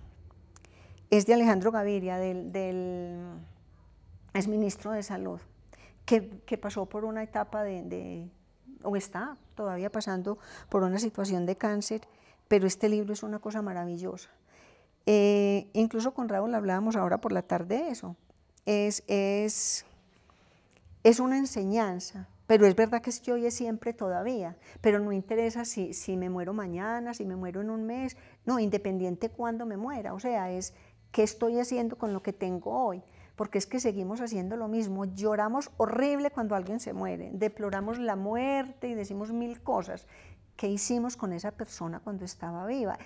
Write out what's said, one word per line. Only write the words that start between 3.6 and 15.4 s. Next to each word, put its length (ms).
exministro 600
de 100
Salud, 380
que, 240
que 100
pasó 300
por 180
una 180
etapa 420
de, 180
de, 480
o 140
está 400
todavía 360
pasando 480
por 140
una 140
situación 460
de 120
cáncer, 520
pero 180
este 220
libro 240
es 100
una 180
cosa 200
maravillosa. 680
Eh, 720